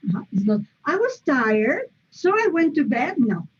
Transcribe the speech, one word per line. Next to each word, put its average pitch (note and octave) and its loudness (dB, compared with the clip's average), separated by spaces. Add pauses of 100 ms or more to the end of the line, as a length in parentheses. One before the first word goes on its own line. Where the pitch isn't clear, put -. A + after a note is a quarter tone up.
Uh-huh. F#3 -2
It's G3 -2
not, G#3+ 0 (240)
I D#4 -2
was B4 -2
tired, A#3+ 0 (220)
so F4+ 0
I A4 2
went E4 0
to D4 2
bed. B3 -2
No G3+ 0 (120)